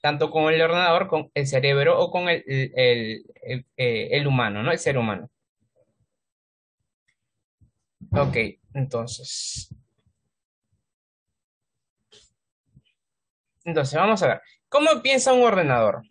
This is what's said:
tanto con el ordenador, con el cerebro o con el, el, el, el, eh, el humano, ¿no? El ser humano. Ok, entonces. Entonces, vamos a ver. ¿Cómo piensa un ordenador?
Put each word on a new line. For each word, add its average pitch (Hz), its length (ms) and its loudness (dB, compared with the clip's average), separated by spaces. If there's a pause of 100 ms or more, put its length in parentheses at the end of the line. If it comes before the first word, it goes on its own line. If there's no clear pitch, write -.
tanto 147 280 0
con 156 240 2
el 160 80 2
ordenador, 175 460 2
con 156 260 -4
el 139 140 -2
cerebro 139 500 2
o 175 140 0
con 180 160 -2
el, 170 200 -2
el, 131 280 -4
el, 120 500 0 (160)
el, 123 240 -10 (120)
eh, 113 340 -2
el 143 160 0
humano, 110 340 0
¿no? 151 100 -2
El - 80 -2
ser 135 180 -2
humano. 104 320 -4 (2750)
Ok, 139 240 0 (380)
entonces. - 1000 -8 (4000)
Entonces, 151 340 -2
vamos 202 260 2
a 143 40 2
ver. 110 140 0 (260)
¿Cómo 294 340 2
piensa 262 300 2
un 247 120 6
ordenador? 139 680 2